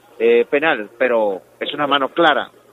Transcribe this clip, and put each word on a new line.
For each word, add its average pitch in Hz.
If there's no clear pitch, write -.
eh, 117
penal, 143
pero 110
es -
una 147
mano 139
clara. 143